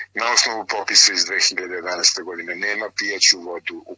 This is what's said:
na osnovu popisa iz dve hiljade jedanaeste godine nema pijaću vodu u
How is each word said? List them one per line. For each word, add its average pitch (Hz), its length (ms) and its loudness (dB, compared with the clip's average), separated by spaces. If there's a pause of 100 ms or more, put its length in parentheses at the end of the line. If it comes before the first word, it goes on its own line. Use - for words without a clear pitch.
(140)
na 113 180 0
osnovu 113 340 0
popisa 104 460 4
iz 92 120 2
dve 95 160 -2
hiljade 92 340 -2
jedanaeste 87 480 0
godine 85 320 -8
nema 104 420 -4
pijaću 98 440 2
vodu 85 460 -10
u 92 120 -14